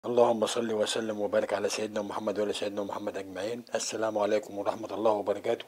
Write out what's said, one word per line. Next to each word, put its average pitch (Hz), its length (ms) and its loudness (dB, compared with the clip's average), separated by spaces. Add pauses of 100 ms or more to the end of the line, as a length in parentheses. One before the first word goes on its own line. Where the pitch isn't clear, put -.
اللهم 117 400 6
صل 113 280 0
وسلم 107 480 0
وبارك 104 320 2
على 101 160 0
سيدنا 107 320 -2
محمد 101 380 -2
وعلى 104 140 0
سيدنا 101 300 -2
محمد 98 340 -6
أجمعين. 98 480 -6 (100)
السلام 110 420 0
عليكم 104 400 2
ورحمة 101 360 -4
الله 107 180 4
وبركاته. 104 560 0